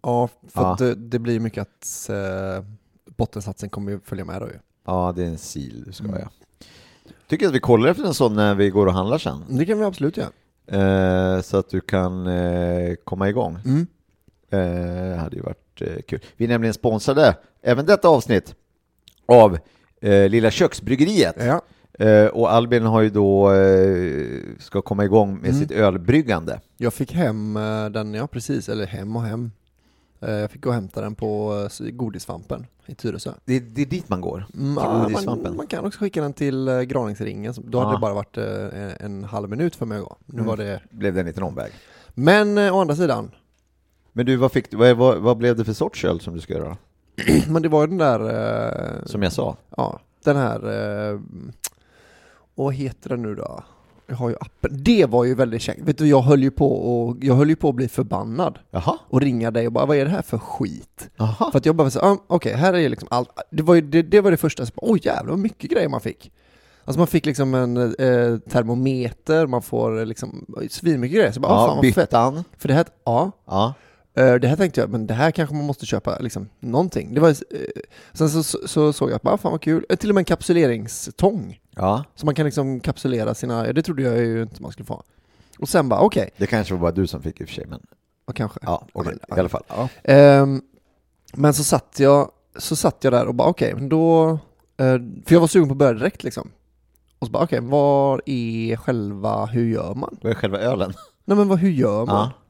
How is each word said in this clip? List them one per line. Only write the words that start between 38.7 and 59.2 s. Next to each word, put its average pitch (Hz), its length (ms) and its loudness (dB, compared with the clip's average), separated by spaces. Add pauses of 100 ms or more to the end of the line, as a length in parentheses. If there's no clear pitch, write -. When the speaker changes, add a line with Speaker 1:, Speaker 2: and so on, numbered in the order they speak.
Speaker 1:
en 101 240 -12
halv 104 260 -8
minut 151 260 -4
för 123 100 -8
mig 107 120 -8
att 98 60 -8
gå. - 120 -16 (100)
Nu - 80 -20
Speaker 2:
Mm. 117 120 -4
Speaker 1:
var 110 120 -4
det 101 240 -8 (100)
Speaker 2:
Blev 101 220 -4
det 92 60 0
en 90 60 -2
liten 85 180 -8
omväg. 62 280 -8 (420)
Speaker 1:
Men, 208 440 4
eh, 202 180 2
å 196 60 2
andra 147 140 0
sidan. 123 360 -2 (840)
Speaker 2:
Men 120 120 -2
du, 131 100 2
vad 127 160 2
fick 127 200 -2
du, 101 60 -10
vad, 120 200 8
vad, 123 200 4
vad 113 200 2
blev 120 200 2
det 113 80 0
för 107 80 -4
sorts - 320 -4
öl 87 140 0
som 87 140 -12
du 82 80 -10
ska - 120 -10
göra? 82 240 -8 (360)
Speaker 1:
<clears throat> 156 340 2
Men 160 140 0
det 160 80 -2
var 151 120 4
ju 156 60 2
den 185 100 -4
där... 135 220 2 (800)
Eh, - 60 -12
Speaker 2:
Som 101 180 -4
jag 87 100 0
sa. - 240 -4 (200)
Speaker 1:
Ja, - 220 -4 (240)
den 143 140 2
här... 113 220 -2 (540)
Eh, 104 60 -10 (1400)
och 135 100 -4
vad 139 80 -2
heter 131 360 -10
den 123 120 -6
nu 107 140 -8
då? - 280 -12 (440)
Jag 127 80 -10
har 120 140 -4
ju 117 120 -4
appen. - 280 -6 (140)
Det 202 220 6
var 120 200 4
ju 127 100 0
väldigt 117 260 0
käckt. - 200 -8
Vet 156 160 0
du, 156 100 2
jag 143 140 8
höll 135 220 6
ju 135 80 2
på 139 200 2
och, 117 500 -2
jag 131 140 4
höll 147 140 6
ju 160 60 4
på 156 140 0
att 127 60 -2
bli 123 120 -2
förbannad. 113 720 -4 (120)
Speaker 2:
Jaha. 123 260 -2 (120)
Speaker 1:
Och 131 120 2